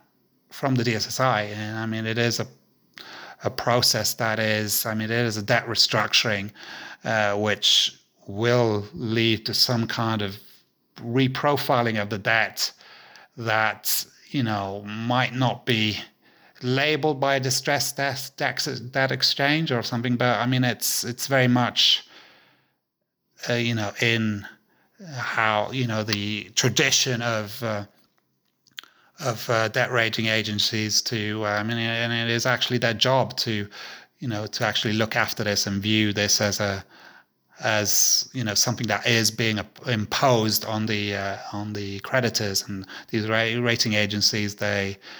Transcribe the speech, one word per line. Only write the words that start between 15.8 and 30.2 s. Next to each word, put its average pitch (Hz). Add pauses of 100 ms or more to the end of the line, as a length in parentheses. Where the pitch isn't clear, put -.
labeled 139
by 139
a 139
distressed 131
debt, 139
debt, 135 (220)
debt 135
exchange 143
or 120
something. 123
But, 120
I 117
mean, 127
it's, -
it's -
very 131
much, 123 (1400)
uh, 123
you 120
know, 104 (100)
in 110 (720)
how, 110
you 127
know, 110
the 104 (100)
tradition 131
of, 110
uh, 107 (1300)
of, 120
uh, 113
debt 113
rating 113